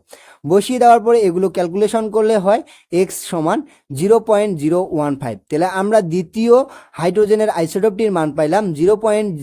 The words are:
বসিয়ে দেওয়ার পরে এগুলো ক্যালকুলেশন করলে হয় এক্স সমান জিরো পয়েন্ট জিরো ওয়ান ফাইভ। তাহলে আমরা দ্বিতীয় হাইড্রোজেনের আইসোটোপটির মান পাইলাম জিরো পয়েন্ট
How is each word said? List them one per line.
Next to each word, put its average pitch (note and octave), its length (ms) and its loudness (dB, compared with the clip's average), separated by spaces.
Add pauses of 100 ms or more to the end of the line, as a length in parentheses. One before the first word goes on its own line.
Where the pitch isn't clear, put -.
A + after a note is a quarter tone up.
(520)
বসিয়ে G#3 300 0
দেওয়ার A#3+ 240 6
পরে A#3 120 4 (100)
এগুলো F#3 280 0
ক্যালকুলেশন G3+ 480 -2 (120)
করলে A3 200 2 (100)
হয় A3 160 2 (400)
এক্স F#3 160 -4 (120)
সমান F3 280 -2 (420)
জিরো G#3 180 4 (100)
পয়েন্ট G#3 240 0 (100)
জিরো D#3 180 0 (160)
ওয়ান D3 260 -2
ফাইভ। A#2 160 -8 (120)
তাহলে D#3+ 180 -2 (120)
আমরা G#3 200 2 (140)
দ্বিতীয় A3 420 0 (440)
হাইড্রোজেনের G#3+ 500 0 (100)
আইসোটোপটির G3 580 -2
মান D#3 200 0
পাইলাম D#3+ 260 0 (140)
জিরো F#3 260 2
পয়েন্ট G#3+ 260 0 (140)